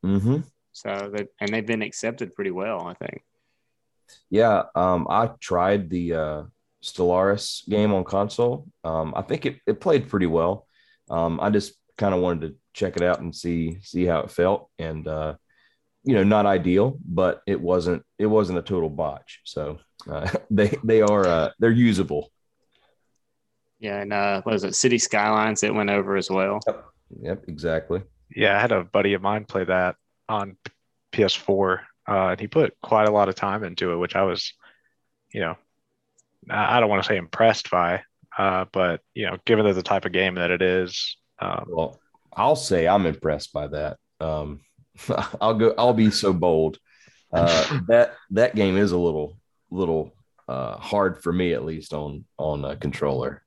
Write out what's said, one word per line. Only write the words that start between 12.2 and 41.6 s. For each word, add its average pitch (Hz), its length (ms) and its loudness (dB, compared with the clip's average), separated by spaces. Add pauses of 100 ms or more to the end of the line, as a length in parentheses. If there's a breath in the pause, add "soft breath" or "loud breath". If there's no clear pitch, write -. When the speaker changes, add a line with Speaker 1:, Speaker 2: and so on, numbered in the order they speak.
Speaker 1:
to 71 80 -14 (160)
check 92 240 -4
it 87 60 0
out 87 180 2
and 82 160 -8
see, 85 460 -4
see 90 240 -2
how 82 140 2
it - 100 -8
felt. 92 480 0
And, 80 280 -8
uh, 78 280 -6 (680)
you 131 100 2
know, 98 100 4
not 104 220 6
ideal, 98 580 2
but 90 420 0
it 98 140 -2
wasn't, 87 420 0 (160)
it 104 80 0
wasn't 104 320 2
a 85 40 -4
total 87 260 -2
botch. 73 560 -8
So, 78 360 -8 (300)
uh, 78 200 -6 (100)
<laughs> - 100 -12
they, 101 320 2
they 110 200 4
are, 104 240 4
uh, 82 320 2
they're 113 120 4
usable. 101 640 2 (1500)
Speaker 2:
Yeah, 101 200 -6
and, 101 120 -6
uh, 101 300 0
what 110 120 0
is 98 100 0
it, 92 100 -4
City 120 240 2
Skylines, 107 640 0
it 104 120 0
went 104 160 0
over 98 260 0
as 92 140 -2
well. 95 360 0
Speaker 1:
Yep, - 180 -6 (380)
yep, 95 260 -8
exactly. 80 540 -4 (320)
Speaker 3:
Yeah, 104 220 2
I 104 40 2
had 117 120 2
a 95 120 0
buddy 101 300 0
of 92 80 -4
mine 104 220 -2
play 95 200 -4
that 90 320 0 (320)
on 98 280 -6 (560)
P 107 120 4
S 92 100 0
four, 95 480 0 (260)
uh, 95 200 0
and 90 120 -2
he 110 60 -8
put 147 360 0
quite 107 260 4
a 107 40 4
lot 104 160 4
of 95 60 -4
time 101 300 -4
into 87 280 -4
it, 85 40 -2
which 87 180 -4
I 95 80 2
was, 92 300 -2 (800 soft breath)
you 113 80 -6
know, 82 160 -4 (920)
I, 98 280 0
I 123 40 6
don't 107 100 4
wanna 98 120 2
say 104 140 -2
impressed 104 540 2
by, 90 320 2 (360)
uh, 92 320 0
but, 90 300 0 (140)
you 107 120 -6
know, 92 180 -6
given 110 200 4
that 101 80 4
the 92 100 -2
type 98 220 0
of 92 80 -4
game 90 240 0
that 87 140 0
it 90 120 2
is, 92 540 0 (240)
um, 95 280 -6